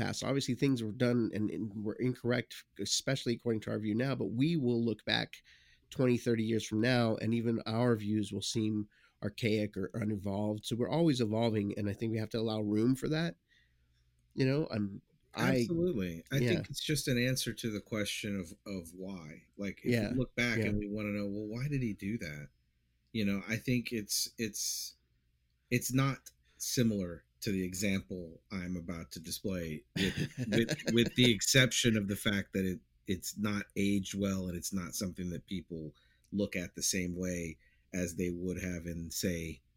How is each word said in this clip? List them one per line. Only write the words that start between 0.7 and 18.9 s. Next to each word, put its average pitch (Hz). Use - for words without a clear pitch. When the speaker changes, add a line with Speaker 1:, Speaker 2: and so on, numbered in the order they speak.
Speaker 1:
were 107
done 120
and, 104
and 98
were 107
incorrect, 123
especially 123
according 113
to 110
our 110
view 107
now, 131
but 117
we 143
will 120
look 110
back 113
twenty, 123
thirty 113
years 110
from 110
now, 120
and 110
even 117
our 117
views 107
will 95
seem 107
archaic 104
or 95
unevolved. 104
So 117
we're 120
always 151
evolving, 107
and 104
I 98
think 110
we 113
have 110
to 117
allow 110
room 107
for -
that. 165
You 135
know, 139
I'm, 101
I 127
Speaker 2:
Absolutely. 110
I 135
Speaker 1:
Yeah. -
Speaker 2:
think 120
it's -
just -
an 127
answer 127
to 117
the 104
question 101
of, 87
of 92